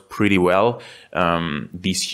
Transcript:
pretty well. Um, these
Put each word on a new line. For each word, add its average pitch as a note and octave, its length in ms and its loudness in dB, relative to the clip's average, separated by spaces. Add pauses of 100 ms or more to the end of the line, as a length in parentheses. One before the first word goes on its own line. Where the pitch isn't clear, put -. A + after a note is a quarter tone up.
pretty G2+ 280 2
well. F#2+ 440 2 (320)
Um, E2+ 600 -2
these F2+ 280 -4 (120)